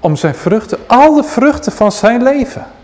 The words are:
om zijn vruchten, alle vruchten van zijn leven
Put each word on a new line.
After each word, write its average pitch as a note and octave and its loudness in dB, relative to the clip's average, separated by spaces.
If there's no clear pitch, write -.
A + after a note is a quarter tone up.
om D3+ -2
zijn C#3+ -2
vruchten, - -4
alle D4 4
vruchten - -2
van G#3 0
zijn A#3 0
leven C4+ -2